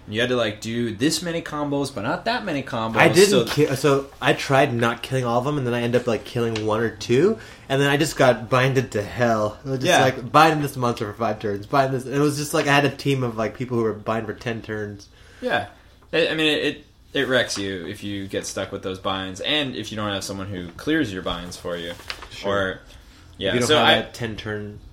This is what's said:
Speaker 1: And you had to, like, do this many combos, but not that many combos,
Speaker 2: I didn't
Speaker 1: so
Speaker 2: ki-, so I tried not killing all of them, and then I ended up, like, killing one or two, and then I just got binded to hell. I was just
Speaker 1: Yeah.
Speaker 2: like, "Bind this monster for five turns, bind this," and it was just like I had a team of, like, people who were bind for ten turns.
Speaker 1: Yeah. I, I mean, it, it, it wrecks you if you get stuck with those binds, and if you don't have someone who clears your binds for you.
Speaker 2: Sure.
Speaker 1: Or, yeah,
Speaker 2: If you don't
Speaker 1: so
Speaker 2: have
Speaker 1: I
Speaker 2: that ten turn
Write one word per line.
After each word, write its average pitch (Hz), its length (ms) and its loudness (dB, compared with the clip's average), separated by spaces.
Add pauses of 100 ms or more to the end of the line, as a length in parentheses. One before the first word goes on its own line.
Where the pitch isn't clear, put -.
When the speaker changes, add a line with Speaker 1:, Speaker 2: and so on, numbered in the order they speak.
Speaker 1:
And 104 80 -8
you 110 60 0
had 123 100 0
to, 127 60 2
like, 110 240 -2
do 113 340 -4
this 147 280 0
many 165 200 -4
combos, 143 500 -4
but 98 100 -8
not 156 240 -4
that 226 180 -2
many 147 180 -4
combos, 113 340 -4
Speaker 2:
I 156 120 6
didn't 196 220 8
Speaker 1:
so 123 160 4
Speaker 2:
ki-, 143 280 2
so 139 320 2 (160)
I 135 100 4
tried 139 400 2
not 117 300 0
killing 131 220 -2
all 120 160 2
of 123 40 -4
them, 147 140 -2
and 127 80 -2
then 120 80 0
I 120 80 0
ended 120 200 2
up, - 40 -6
like, 110 180 0
killing 113 420 -2
one 107 140 2
or 113 100 2
two, 151 460 4 (320)
and 139 140 2
then 143 80 4
I 143 60 4
just 139 200 0
got 120 320 4
binded 127 440 2
to 104 100 0
hell. 107 640 0
I 135 40 -6
was 131 100 -2
just 147 80 0
Speaker 1:
Yeah. 160 140 6
Speaker 2:
like, 127 300 0
"Bind 151 300 6
this 139 140 -4
monster 120 360 -2
for - 60 -14
five 107 220 -2
turns, 104 260 -4
bind 135 260 2
this," 127 120 -4
and 117 100 -6
it 139 60 2
was 147 160 4
just 147 180 -4
like 147 140 2
I 143 60 4
had 143 100 6
a 139 60 2
team 135 340 0
of, 113 120 -4
like, 110 220 -2
people 123 180 -4
who 117 60 2
were 110 100 0
bind 110 340 -4
for 104 80 -8
ten 113 280 -6
turns. 104 460 -8 (340)
Speaker 1:
Yeah. 214 240 -2 (460)
I, 165 160 2
I 147 80 -2
mean, 160 100 2
it, 147 180 2
it, 143 200 -4 (280)
it 131 160 0
wrecks 123 300 0
you 95 280 -6
if 104 180 -10
you 101 240 -6
get 95 180 -4
stuck 98 240 -6
with 98 140 -8
those 92 160 -6
binds, 95 400 -6
and 143 340 -2
if 101 160 -10
you 107 60 -8
don't 104 160 -4
have 98 120 -4
someone 98 220 -8
who 90 300 -8
clears 147 360 0
your 92 100 -6
binds 87 340 -6
for 87 200 -8
you. 85 160 -8 (380)
Speaker 2:
Sure. - 220 -6
Speaker 1:
Or, 98 280 -2 (560)
yeah, 95 140 -2
Speaker 2:
If 104 40 0
you 123 60 2
don't 120 80 2
Speaker 1:
so 151 100 6
Speaker 2:
have - 80 4
Speaker 1:
I 156 100 6
Speaker 2:
that - 180 -4
ten 110 220 -6
turn 104 440 -8 (120)